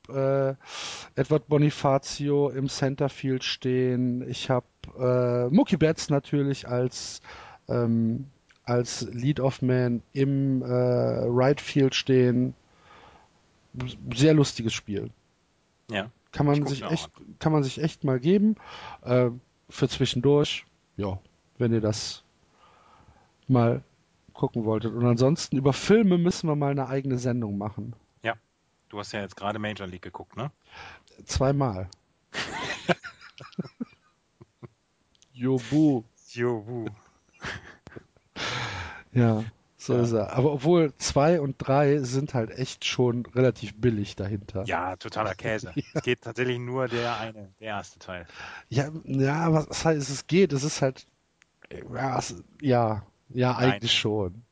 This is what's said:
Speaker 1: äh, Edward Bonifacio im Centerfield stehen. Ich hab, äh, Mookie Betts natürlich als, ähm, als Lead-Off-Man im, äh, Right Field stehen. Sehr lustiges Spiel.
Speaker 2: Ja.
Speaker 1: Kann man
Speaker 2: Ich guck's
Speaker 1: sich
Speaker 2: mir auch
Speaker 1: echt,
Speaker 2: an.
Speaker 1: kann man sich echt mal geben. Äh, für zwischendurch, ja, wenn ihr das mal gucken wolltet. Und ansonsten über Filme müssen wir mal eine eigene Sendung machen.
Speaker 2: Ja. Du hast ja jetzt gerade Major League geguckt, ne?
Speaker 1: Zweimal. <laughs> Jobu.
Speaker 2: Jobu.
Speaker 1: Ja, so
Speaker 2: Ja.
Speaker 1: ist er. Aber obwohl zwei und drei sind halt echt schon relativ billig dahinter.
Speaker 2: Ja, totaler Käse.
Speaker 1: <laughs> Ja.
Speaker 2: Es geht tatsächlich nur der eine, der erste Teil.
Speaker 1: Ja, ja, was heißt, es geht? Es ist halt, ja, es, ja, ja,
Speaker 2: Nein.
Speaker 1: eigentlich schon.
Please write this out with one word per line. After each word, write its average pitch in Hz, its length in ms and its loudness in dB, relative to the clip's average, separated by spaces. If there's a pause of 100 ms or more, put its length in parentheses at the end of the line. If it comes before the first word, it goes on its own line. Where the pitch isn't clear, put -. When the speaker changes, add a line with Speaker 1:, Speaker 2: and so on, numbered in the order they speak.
Speaker 1:
äh, 135 440 0 (640)
Edward 147 320 0
Bonifacio 143 1000 2
im 131 200 -2
Centerfield 135 720 -2
stehen. 127 880 0
Ich - 220 -8
hab, 123 140 2 (340)
äh, 123 500 2
Mookie 190 280 4
Betts 156 320 2
natürlich 139 580 0
als, - 540 -4 (460)
ähm, 117 600 0 (360)
als 120 480 -2
Lead-Off-Man 127 920 0 (100)
im, 135 480 2
äh, 127 60 -6
Right 123 920 2
Field 135 360 2
stehen. 127 580 4 (1600)
Sehr 151 220 6
lustiges 120 380 2
Spiel. 104 360 -6 (800)
Speaker 2:
Ja. 107 220 -4 (200)
Speaker 1:
Kann 151 140 0
man 143 100 4
Speaker 2:
Ich 147 60 2
guck's 139 100 -2
Speaker 1:
sich 135 100 -6
Speaker 2:
mir 104 60 -8
auch - 40 -2
Speaker 1:
echt, - 260 -4
Speaker 2:
an. - 220 -20
Speaker 1:
kann 160 120 0
man 151 120 4
sich 131 180 -6
echt - 220 -4
mal 131 160 0
geben. 202 360 4 (460)
Äh, 123 280 2 (400)
für - 200 0
zwischendurch, 143 760 2 (320)
ja, 95 220 -4 (380)
wenn 117 160 2
ihr 113 80 2
das - 420 -4 (1200)
mal 123 340 2 (520)
gucken 123 320 -4
wolltet. 110 280 -2
Und 120 140 0
ansonsten 131 500 2
über 135 160 2
Filme 196 460 4
müssen 175 280 0
wir 151 80 0
mal 143 140 0
eine 139 180 -2
eigene 131 300 -2
Sendung 120 400 -2
machen. 107 380 -8 (260)
Speaker 2:
Ja. 113 140 -2 (540)
Du 104 100 -10
hast 101 120 -10
ja 107 100 -4
jetzt 92 140 -10
gerade 104 220 -4
Major 104 300 -6
League 90 160 -14
geguckt, - 340 -16
ne? 135 140 -6 (760)
Speaker 1:
Zweimal. 131 640 0 (420)
<laughs> - 380 -8 (2750)
Jobu. 127 680 2 (280)
Speaker 2:
Jobu. 120 540 -4 (2250)
Speaker 1:
Ja, 113 320 2 (340)
so - 180 -2
Speaker 2:
Ja. 123 60 2
Speaker 1:
ist 117 100 0
er. 107 220 -2
Aber 135 200 2
obwohl 151 440 2
zwei 156 440 2
und 139 160 -4
drei 143 420 2
sind 135 340 -4
halt 113 180 -2
echt - 340 -8
schon 120 400 0
relativ 117 500 0
billig 110 400 0
dahinter. 101 500 -6
Speaker 2:
Ja, 90 300 -4
totaler 107 400 -6
Käse. 110 360 -6
Speaker 1:
<laughs> - 40 -8
Ja. 139 80 -4 (120)
Speaker 2:
Es 160 80 -4
geht - 180 -2
tatsächlich 123 380 -4
nur 123 280 -4
der 117 320 -4
eine, 107 300 -12 (100)
der 110 80 -14
erste 101 320 -10
Teil. 90 280 -14 (420)
Speaker 1:
Ja, 135 200 -2 (140)
ja, 135 480 0
was 156 320 0
heißt, 147 260 2
es 135 180 -10
geht? 170 260 4
Es 135 100 -2
ist - 180 -4
halt, 131 260 -2 (840)
ja, 127 260 -4
es, 120 260 -8 (180)
ja, 120 440 2 (240)
ja, 127 240 0
Speaker 2:
Nein. 123 180 2
Speaker 1:
eigentlich 117 220 0
schon. 107 580 -2